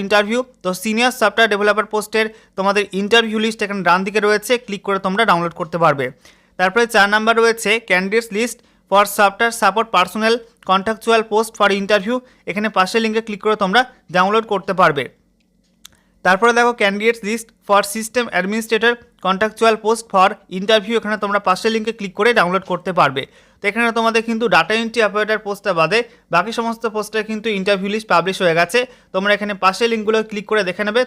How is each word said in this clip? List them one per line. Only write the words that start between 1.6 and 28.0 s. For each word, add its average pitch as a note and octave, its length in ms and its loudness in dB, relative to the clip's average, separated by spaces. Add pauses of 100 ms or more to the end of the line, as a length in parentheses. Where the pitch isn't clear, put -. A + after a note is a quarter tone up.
পোস্টের G#3+ 320 -2 (320)
তোমাদের G3 260 2 (180)
ইন্টারভিউ A3 440 0
লিস্ট A3 200 -4
এখানে G3 220 -6
ডান F3 200 4
দিকে G#3+ 200 -4
রয়েছে, G#3 260 0 (120)
ক্লিক G3 220 -10
করে G3 180 -2
তোমরা G3 240 0
ডাউনলোড E3+ 300 0
করতে F3 240 -6
পারবে। C#3+ 220 2 (540)
তারপরে F#3+ 240 2 (100)
চার G3+ 200 4
নাম্বার A3 280 2
রয়েছে A3+ 300 2 (180)
candidates F#3+ 480 0
list A#3 200 -4 (340)
for G3+ 120 6 (140)
software G#3+ 440 2
support G#3+ 340 2
personnel G#3+ 400 0 (340)
contractual G#3+ 520 0 (100)
post A3 280 0
for G3+ 100 4 (120)
interview। G#3 340 0 (340)
এখানে G#3 180 -2 (100)
পাশের F#3+ 260 2
লিঙ্কে A3 240 -2
ক্লিক G#3 180 -10
করে G#3+ 180 2
তোমরা G3 180 2 (340)
ডাউনলোড G3+ 380 2
করতে F#3+ 280 -4
পারবে। D3 220 4 (1200)
তারপরে F#3+ 320 4
দেখো, A#3+ 140 4 (100)
candidates G#3 460 0
list A3+ 200 -6 (200)
for G3+ 140 4 (120)
system A3 320 -4 (140)
administrator A3 540 0 (320)
contractual G#3+ 580 0
post A3+ 300 -2
for G3 160 6 (300)
interview। G#3+ 400 0
এখানে G#3 240 -4
তোমরা G3+ 240 0
পাশের F#3+ 280 0
লিঙ্কে A3 240 -4
ক্লিক G3 200 -10
করে G#3+ 100 2 (100)
ডাউনলোড F#3 320 0
করতে F3+ 280 -6
পারবে। C#3 240 2 (360)
তো - 100 -10
এখানে A3+ 160 -2 (120)
তোমাদের A3+ 320 0
কিন্তু A#3 160 -2 (100)
ডেটা E3 180 2 (100)
এন্ট্রি A3+ 240 -2
অপারেটর G#3 380 -2
পোস্টটা G3+ 340 -4
বাদে E3 200 2 (340)
বাকি F#3+ 260 0
সমস্ত A3+ 240 -6 (120)
পোস্টের G#3+ 340 -4
কিন্তু A3 180 -6 (120)
ইন্টারভিউ G3 340 0
লিস্ট A3 200 -6